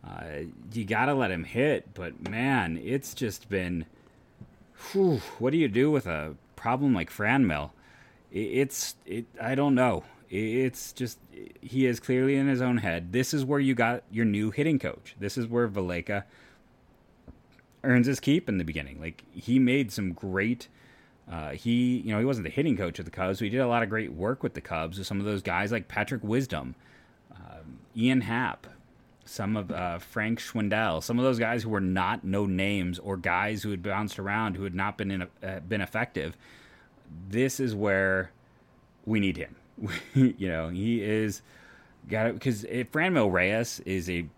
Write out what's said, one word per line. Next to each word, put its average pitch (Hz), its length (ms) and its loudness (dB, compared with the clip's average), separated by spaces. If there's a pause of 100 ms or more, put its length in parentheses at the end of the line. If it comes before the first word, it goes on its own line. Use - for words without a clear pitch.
Uh, 80 380 -8 (260)
you 110 140 -4
gotta 113 280 4
let 120 180 2
him 82 120 -2
hit, 131 500 0
but 87 360 -10
man, 107 540 0
it's 131 300 -4
just - 360 -6
been, 90 360 -2 (1040)
whew, 185 260 4 (220)
what 123 120 2
do 160 60 2
you 156 100 4
do 123 220 4
with 139 160 2
a 78 300 -4 (200)
problem 131 380 2
like 85 180 0
Franmil? 104 600 2 (640)
I-, 90 40 -4
it's, 120 580 -2 (100)
it, 113 200 -8 (160)
I 123 140 -2
don't 139 200 4
know. 120 280 4 (280)
I-, 90 40 -6
it's 120 580 -2
just, 120 260 -8 (420)
he 131 240 2
is 120 140 2
clearly 131 360 2
in 139 120 4
his 127 140 2
own 123 160 2
head. 87 340 0
This 127 220 0
is 143 120 0
where 143 140 0
you 135 160 4
got 117 360 2
your 113 140 2
new 107 260 2
hitting 147 280 2
coach. - 400 -8
This 101 180 -4
is 117 100 -2
where 117 200 2
Valaika 98 560 -2 (1600)
earns 123 240 6
his 135 120 0
keep 156 280 2
in 104 100 0
the 85 60 0
beginning. 76 380 -6
Like, 82 300 -10
he 117 280 2
made 127 320 4
some 92 220 -2
great, 101 540 -2 (640)
uh, 78 220 -8
he, 123 460 2
you 104 140 -4
know, 107 80 2
he 117 60 2
wasn't 117 200 0
the 71 60 -6
hitting 139 260 0
coach 87 220 -4
of 82 60 -8
the - 60 -14
Cubs, 95 280 -2
but 113 60 -2
he 101 40 -2
did 123 120 0
a 127 60 2
lot 117 160 2
of 98 60 -2
great 104 240 -4
work 101 300 -4
with 131 100 -2
the - 80 -8
Cubs 82 360 -4
with 95 100 -8
some 98 120 -2
of 101 60 -2
those 104 160 -2
guys 98 300 -2
like 113 160 -2
Patrick 104 360 -2
Wisdom, 101 520 -2 (600)
um, 80 440 -18 (160)
Ian 123 260 4
Happ, 113 460 -2 (560)
some 107 320 -4
of, 92 160 -4
uh, 85 280 -4
Frank 113 400 -4
Schwindel, 104 640 0
some 120 160 0
of 127 60 2
those 123 140 2
guys 117 240 0
who 110 60 -4
were 104 120 0
not 92 420 0
no 101 220 0
names 95 520 0
or 98 180 -4
guys 92 460 0
who 104 100 -4
had 90 120 -6
bounced 101 360 -4
around, 101 360 -2
who 95 80 -6
had 92 120 -4
not 98 220 -2
been 98 140 -4
in 92 100 -2
a, 85 60 -6 (160)
uh, 95 160 -8
been 101 220 -4
effective. 87 540 -4 (960)
This 127 300 0
is 120 160 0
where 95 560 2 (760)
we 107 140 2
need 95 180 2
him. - 180 -10 (240)
<laughs> - 360 -8
You 123 320 4
know, 82 220 -2
he 104 340 -2
is, 107 380 0 (680)
gotta, 110 300 0
'cause 113 240 -2
if 120 280 -4
Franmil 156 400 4
Reyes 98 500 2
is 92 280 -2
a 85 160 -2 (120)